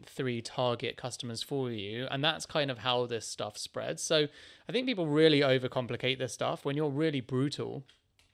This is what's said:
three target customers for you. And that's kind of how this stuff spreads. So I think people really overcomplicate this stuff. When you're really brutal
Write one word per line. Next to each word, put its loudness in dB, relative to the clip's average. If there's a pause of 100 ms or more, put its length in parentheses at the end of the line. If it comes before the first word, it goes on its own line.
three -4
target -2
customers -8
for -2
you. -6
And -2
that's 0
kind 0
of -6
how 2
this -4
stuff -8
spreads. -6
So 2 (400)
I -6
think 0
people 0
really 8
overcomplicate 2
this -4
stuff. -2
When -2
you're 0
really 0
brutal -2 (500)